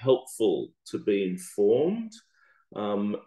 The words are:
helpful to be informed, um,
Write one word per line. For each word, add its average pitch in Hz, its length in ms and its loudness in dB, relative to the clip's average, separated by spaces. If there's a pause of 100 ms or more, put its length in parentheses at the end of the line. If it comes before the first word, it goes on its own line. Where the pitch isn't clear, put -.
helpful 110 720 0 (140)
to - 120 -8
be 98 260 0
informed, 123 880 0 (640)
um, 104 400 -2 (100)